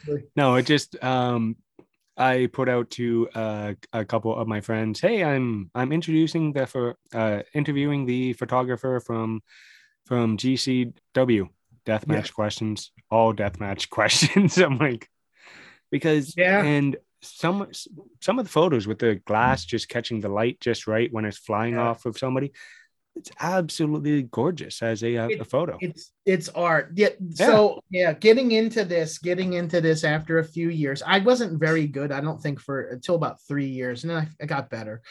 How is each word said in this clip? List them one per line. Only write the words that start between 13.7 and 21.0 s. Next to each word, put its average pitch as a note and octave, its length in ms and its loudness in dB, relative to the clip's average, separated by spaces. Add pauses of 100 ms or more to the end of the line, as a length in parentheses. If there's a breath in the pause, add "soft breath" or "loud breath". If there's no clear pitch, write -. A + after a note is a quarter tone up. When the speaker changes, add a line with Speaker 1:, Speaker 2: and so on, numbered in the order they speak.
Speaker 2:
<laughs> - 0 -
questions." E3 680 4
I'm C#3+ 200 4
like, B2+ 300 -2 (800 loud breath)
because, D3+ 480 0
Speaker 1:
Yeah. F#3 280 4
Speaker 2:
and C#3+ 320 2 (260)
some, F#3 460 -4 (520)
some A#3+ 200 -2
of A3+ 40 -4
the F3+ 60 -14
photos D3+ 380 2
with G#2+ 100 -4
the A2+ 160 2 (100)
glass B2 400 2
just - 240 -6
catching A#2 320 -6
the G2+ 80 -6
light G#2+ 320 -2
just - 280 -4
right A2+ 240 0